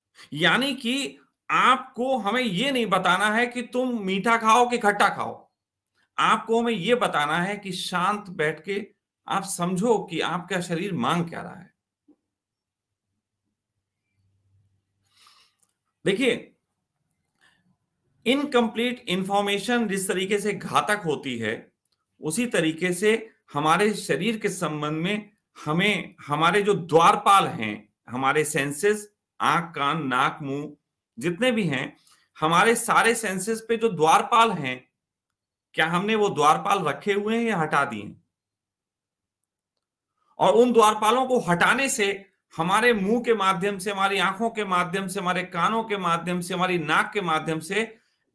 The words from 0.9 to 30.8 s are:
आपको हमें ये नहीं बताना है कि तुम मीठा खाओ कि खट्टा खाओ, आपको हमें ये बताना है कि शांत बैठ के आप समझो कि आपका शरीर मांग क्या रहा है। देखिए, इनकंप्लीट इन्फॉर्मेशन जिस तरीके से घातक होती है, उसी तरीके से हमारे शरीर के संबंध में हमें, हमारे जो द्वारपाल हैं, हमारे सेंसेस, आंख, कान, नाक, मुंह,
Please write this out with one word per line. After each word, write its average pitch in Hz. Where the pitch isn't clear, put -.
आपको 247
हमें 214
ये 233
नहीं 247
बताना 185
है 233
कि 240
तुम 247
मीठा 196
खाओ 226
कि 240
खट्टा 202
खाओ, -
आपको 220
हमें 233
ये 208
बताना 156
है 190
कि 196
शांत 185
बैठ 156
के 202
आप 190
समझो 190
कि 165
आपका 175
शरीर 175
मांग 160
क्या -
रहा -
है। -
देखिए, 196
इनकंप्लीट 240
इन्फॉर्मेशन 202
जिस 190
तरीके 190
से 196
घातक 175
होती 135
है, 110
उसी 175
तरीके 175
से 214
हमारे 170
शरीर 180
के -
संबंध 151
में 208
हमें, 180
हमारे 165
जो 202
द्वारपाल 175
हैं, 110
हमारे 135
सेंसेस, 147
आंख, 165
कान, 139
नाक, 135
मुंह, 147